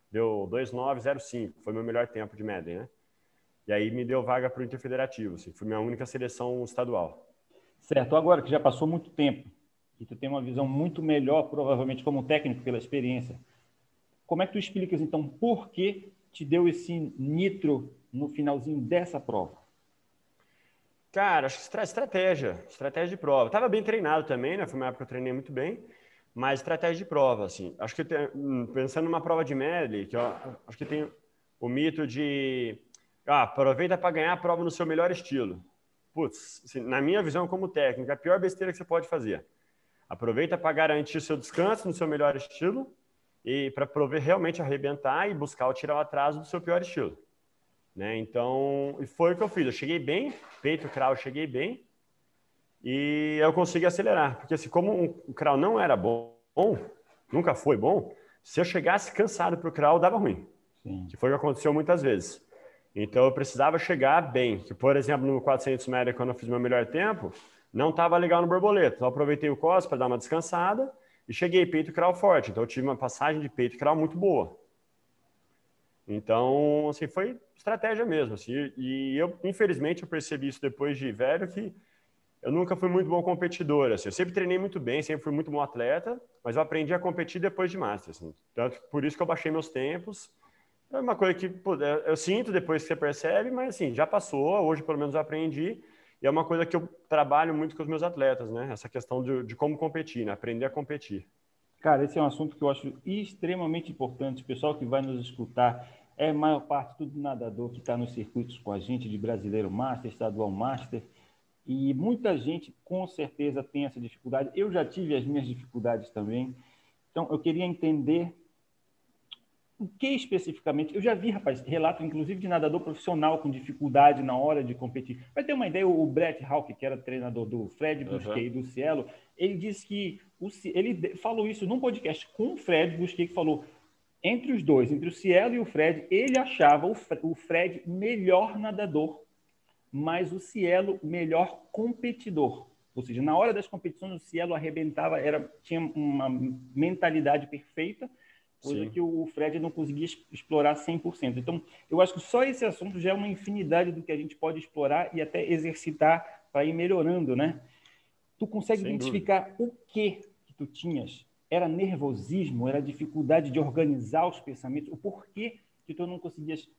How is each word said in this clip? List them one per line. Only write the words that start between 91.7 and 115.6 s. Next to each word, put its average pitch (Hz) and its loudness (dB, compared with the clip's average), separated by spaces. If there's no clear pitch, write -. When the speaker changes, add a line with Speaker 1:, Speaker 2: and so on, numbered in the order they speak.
Speaker 1:
é, 147 0
eu 156 4
sinto 202 -2
depois 160 0
que - -14
você 160 0
percebe, 165 0
mas, 254 -4
assim, 139 -2
já 147 2
passou, 185 0
hoje 156 2
pelo 151 -2
menos 143 -2
eu 156 2
aprendi, 156 -4
e - -4
é 139 6
uma 160 2
coisa 165 0
que 170 -2
eu 175 0
trabalho 151 4
muito 156 -2
com 160 -8
os 147 -6
meus 156 -2
atletas, 135 0
né, 120 -6
essa 110 -10
questão 123 -6
de, 127 -2
de 117 -12
como 151 0
competir, 151 -4
né, 101 -2
aprender 117 -4
a 135 -2
competir. 135 -8
Speaker 2:
Cara, 147 6
esse 143 -4
é 156 2
um 151 4
assunto 147 -2
que - -4
eu 143 4
acho 135 -4
extremamente 175 -4
importante. 127 -6
O - -20
pessoal 147 -2
que 139 -8
vai 127 0
nos 131 -4
escutar 123 0
é 156 2
a - 0
maior 151 2
parte - -4
tudo 147 -8
nadador 120 -6
que 120 -12
tá 120 -4
nos 120 -4
circuitos 117 -6
com - -10
a 101 -4
gente, 123 -6
de 107 -6
brasileiro 104 -2
master, 123 -4
estadual 107 -2
master. 120 -4
E 135 0
muita 214 0
gente, 151 -6
com 185 -6
certeza, 143 -4
tem 143 -4
essa 131 -10
dificuldade. 131 -6
Eu 202 0
já 175 0
tive 160 -4
as 120 0
minhas 139 -2
dificuldades 117 -4